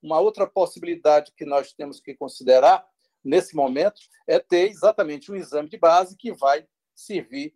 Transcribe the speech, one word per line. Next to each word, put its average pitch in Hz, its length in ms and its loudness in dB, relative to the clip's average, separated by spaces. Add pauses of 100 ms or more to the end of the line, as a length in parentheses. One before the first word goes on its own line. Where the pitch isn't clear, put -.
Uma 156 180 -2
outra 202 260 0
possibilidade 170 880 -2
que - 80 -14
nós 143 300 -4
temos 143 260 -16
que 139 140 -20
considerar, 131 720 2 (360)
nesse 160 320 -2
momento, 143 440 -2 (280)
é 160 100 0
ter 175 320 0
exatamente 180 640 -2
um 202 40 -12
exame 151 320 -8
de - 100 -18
base 180 380 2
que - 160 -12
vai 147 360 -2 (280)
servir 151 600 -12